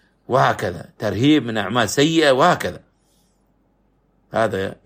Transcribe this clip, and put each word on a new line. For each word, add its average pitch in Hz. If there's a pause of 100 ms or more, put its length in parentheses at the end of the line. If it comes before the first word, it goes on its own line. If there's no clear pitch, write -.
(280)
وهكذا، 113 (100)
ترهيب 117
من 113
أعمال 107
سيئة 156
وهكذا. 151 (1500)
هذا 98 (100)